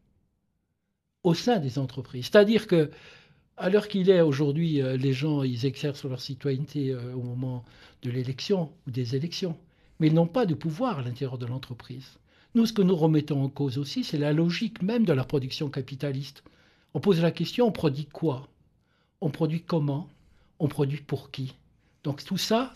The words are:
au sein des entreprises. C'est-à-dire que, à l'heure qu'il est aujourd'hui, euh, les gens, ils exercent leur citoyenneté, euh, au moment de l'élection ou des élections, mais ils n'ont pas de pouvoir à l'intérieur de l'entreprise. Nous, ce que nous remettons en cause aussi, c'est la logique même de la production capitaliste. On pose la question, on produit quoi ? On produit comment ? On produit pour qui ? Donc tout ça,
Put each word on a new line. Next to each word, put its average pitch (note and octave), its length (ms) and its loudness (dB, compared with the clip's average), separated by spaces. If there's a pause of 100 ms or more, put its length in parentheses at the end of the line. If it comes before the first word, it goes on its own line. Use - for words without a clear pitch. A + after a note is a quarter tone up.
(1300)
au E3 80 4
sein A#3 240 2
des C3+ 200 -2
entreprises. B2+ 480 -6
C'est-à-dire G#3 420 6
que, D#3 220 4 (680)
à F3+ 120 -4
l'heure G3+ 200 2
qu'il F#3+ 220 4
est F3+ 100 8
aujourd'hui, D3+ 600 2
euh, C3 160 0
les C3+ 160 2
gens, C#3+ 300 0
ils B2+ 240 0
exercent C#3 380 -4
leur B2+ 160 -6
citoyenneté, C#3 720 -4
euh, B2 220 -8
au B2+ 80 -6
moment B2 420 -6 (380)
de B2 80 -6
l'élection C3+ 600 -2 (160)
ou C3 60 -8
des B2 240 -2
élections, E3+ 400 -4 (420)
mais D#3+ 80 4
ils D#3 80 6
n'ont E3+ 140 6
pas A3+ 180 2
de D#3+ 80 2
pouvoir E3 460 -2
à - 20 -4
l'intérieur B2 340 -6
de A#2+ 100 -8
l'entreprise. B2+ 720 -12 (360)
Nous, A3+ 100 6
ce A3 80 0
que G#3 100 2
nous F3+ 120 6
remettons D3+ 480 2
en C3+ 60 0
cause C#3 280 -4
aussi, C#3+ 280 -4
c'est D#3 140 -4
la D3 140 0
logique E3+ 500 0
même A3 220 2
de E3+ 80 4
la C3 120 0
production C#3 440 -4
capitaliste. C#3 760 -8 (500)
On D3 60 -4
pose F3 200 4
la E3 120 4
question, G3+ 340 0
on G3 60 2
produit D3 340 -2
quoi ? C#3 400 -4 (720)
On D3 100 -2
produit D#3+ 320 -2
comment ? D3 460 -2 (520)
On C#3+ 80 2
produit C#3+ 320 -2
pour - 320 -8
qui ? C3 220 -10 (520)
Donc - 160 -6
tout G3 140 -4
ça, A#3 400 0